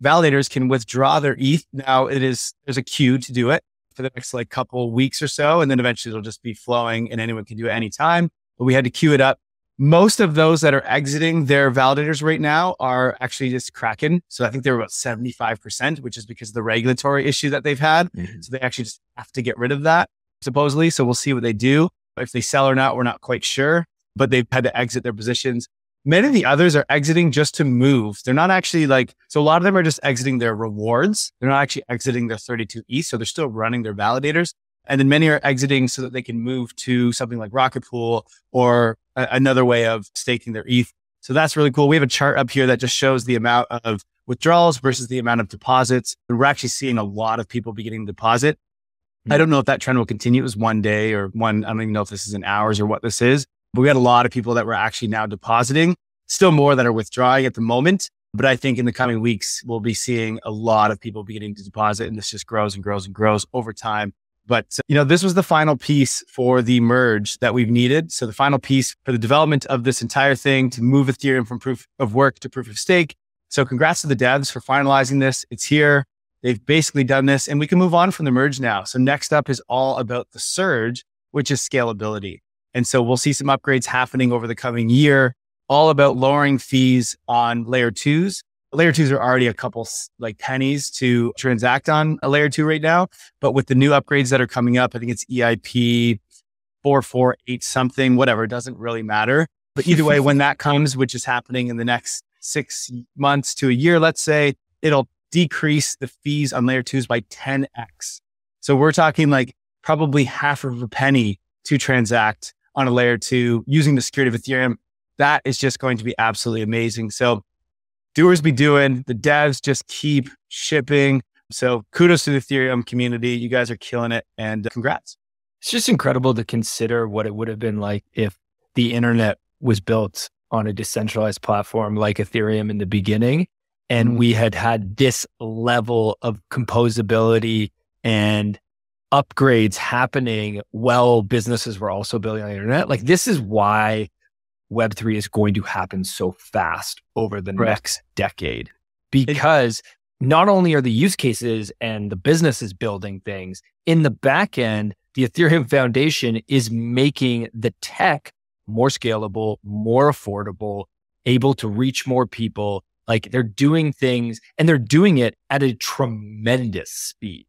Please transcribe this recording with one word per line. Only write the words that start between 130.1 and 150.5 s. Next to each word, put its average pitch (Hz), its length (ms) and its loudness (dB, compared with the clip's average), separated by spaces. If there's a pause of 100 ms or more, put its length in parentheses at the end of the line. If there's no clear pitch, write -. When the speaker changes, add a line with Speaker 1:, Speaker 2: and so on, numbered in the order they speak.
Speaker 2:
on 110 160 -2
a 107 60 -4
decentralized 107 680 -4
platform 107 520 -2
like 104 220 -2
Ethereum 107 540 -2
in 104 80 -6
the 101 80 -6
beginning, 110 600 0 (420)
and 120 220 2
Speaker 1:
Mm. 120 60 0
Speaker 2:
we 117 160 4
had 110 240 0
had 110 400 -2
this 135 280 2 (140)
level 113 840 -2
of 110 180 -6 (100)
composability 113 1200 0 (320)
and 104 560 0 (540)
upgrades 127 640 2
happening 113 920 -4
while 120 520 2
businesses 113 560 -4
were 101 120 -6
also 101 280 -6
building 110 240 -6
on 104 60 -10
the 104 80 -8
internet. 110 320 -2
Like, 131 140 -2
this 170 260 2
is 175 120 0
why 107 680 0 (640)
Web 110 220 0
three 110 220 -4
is 107 100 -4
going 104 280 0
to 101 80 -2
happen 92 420 -6
so 92 260 -6
fast - 720 -8 (140)
over 104 240 -4
the 95 120 -10
Speaker 1:
Right. 110 180 0
Speaker 2:
next - 320 -6 (120)
decade, 73 540 -6 (440)
Speaker 1:
It 135 140 2
Speaker 2:
because 143 560 2 (380)
not 160 280 4
only 185 260 4